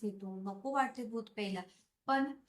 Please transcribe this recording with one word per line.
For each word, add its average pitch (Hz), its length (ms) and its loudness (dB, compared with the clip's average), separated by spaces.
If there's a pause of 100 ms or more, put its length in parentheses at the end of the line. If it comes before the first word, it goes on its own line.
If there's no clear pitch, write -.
येतो, 196 380 -4
नको 196 320 -4
वाटते 262 320 2
दूध 220 200 -4
प्यायला, 196 360 -2 (460)
पण 269 260 4 (160)